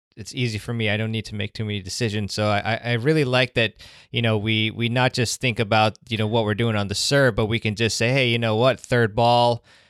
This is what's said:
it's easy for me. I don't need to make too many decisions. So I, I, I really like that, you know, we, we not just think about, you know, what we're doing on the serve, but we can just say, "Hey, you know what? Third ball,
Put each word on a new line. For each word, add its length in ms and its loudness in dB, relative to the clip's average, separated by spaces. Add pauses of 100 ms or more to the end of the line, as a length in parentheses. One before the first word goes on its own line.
(160)
it's 180 -14
easy 220 -2
for 160 -8
me. 160 -2
I 80 0
don't 140 -2
need 160 -6
to 80 -12
make 180 -8
too 140 -8
many 160 -6
decisions. 500 -4
So 140 -2
I, 140 0
I, 240 -4
I 100 -4
really 320 0
like 280 0
that, 200 0 (360)
you 120 -4
know, 160 2
we, 320 0
we 180 -4
not 240 0
just 300 -2
think 180 0
about, 380 2 (100)
you 80 -4
know, 100 0
what 180 0
we're 100 0
doing 220 0
on 120 -2
the 60 -4
serve, 400 2
but 120 0
we 140 0
can 140 -2
just 240 0
say, 120 2
"Hey, 200 2
you 80 2
know 180 0
what? 240 2
Third 340 0
ball, 480 4 (280)